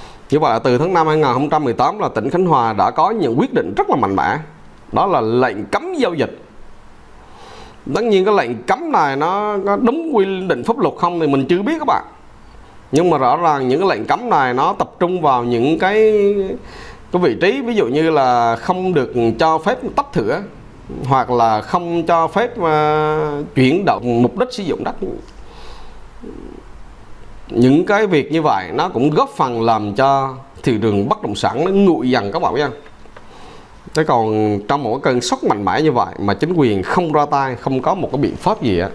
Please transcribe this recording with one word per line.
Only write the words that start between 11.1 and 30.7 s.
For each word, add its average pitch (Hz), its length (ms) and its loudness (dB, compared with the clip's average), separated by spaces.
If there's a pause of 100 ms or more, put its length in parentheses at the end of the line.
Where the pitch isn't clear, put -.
thì 156 60 2
mình 139 220 2
chưa 180 140 2
biết 311 160 -2
các 302 80 -8
bạn. 143 180 0 (880)
Nhưng 170 180 4
mà 151 80 2
rõ 131 180 2
ràng 147 320 0
những 143 120 2
cái 196 80 2
lệnh 113 180 -2
cấm 226 240 -2
này 135 240 2
nó 151 180 2
tập - 260 -4
trung 180 240 0
vào 127 220 2
những 131 340 2
cái, 214 360 4 (960)
cái 180 100 0
vị 123 180 2
trí, 220 200 2
ví 240 140 -2
dụ 175 120 2
như 156 240 2
là 123 460 2
không 185 380 -2
được 131 180 0 (260)
cho 160 200 2
phép 214 200 -2 (180)
tách - 160 -4
thửa, 143 300 -2 (600)
hoặc 127 260 2
là 113 300 2
không 170 460 -2
cho 165 220 2
phép, 233 320 -2
ờ, 151 840 0 (120)
chuyển 143 300 4
động 120 380 2
mục 120 160 0
đích 247 140 0
sử 208 100 -8
dụng 143 220 -4
đất. - 120 -6 (2500)
Những 139 380 4
cái 208 200 2
việc 151 260 0
như 160 100 2
vậy 95 320 0
nó 156 140 0
cũng 123 220 0
góp 180 260 0
phần 120 260 -2
làm 107 320 0
cho 135 400 2 (280)
thị 120 200 2